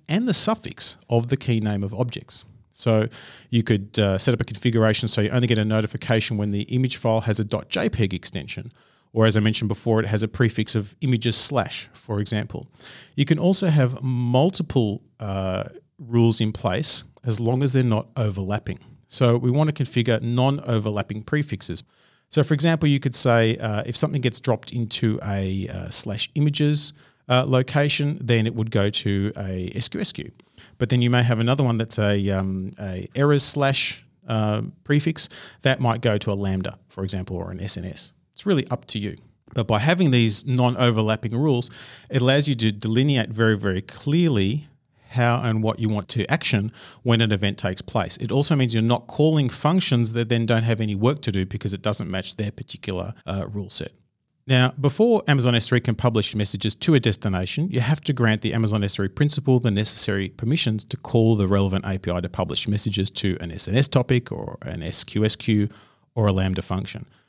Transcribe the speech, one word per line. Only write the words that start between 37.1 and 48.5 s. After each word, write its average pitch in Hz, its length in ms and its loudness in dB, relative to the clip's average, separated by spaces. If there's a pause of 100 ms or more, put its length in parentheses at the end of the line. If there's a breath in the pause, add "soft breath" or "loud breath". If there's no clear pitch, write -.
or 87 140 -8
an 90 100 -10
S 90 160 -4
N 90 80 -8
S. - 260 -12 (220)
It's - 120 -14
really 190 240 0
up - 160 -6
to - 140 -8
you. 101 180 -8 (360)
But 113 140 -2
by 107 120 4
having 165 320 4
these 113 360 4
non-overlapping 117 880 2
rules, 131 320 0 (400 loud breath)
it 131 140 0
allows 143 260 4
you 135 60 2
to 110 160 2
delineate 117 580 0
very, 110 260 2
very 95 280 -2
clearly 143 840 0 (420)
how 120 340 0
and 110 200 0
what 110 160 -2
you 110 80 0
want 104 220 -2
to 110 200 -4
action 110 440 -2 (300 loud breath)
when 117 180 4
an 107 100 2
event 98 260 0
takes - 240 -4
place. - 360 -4
It 113 160 -6
also 143 200 2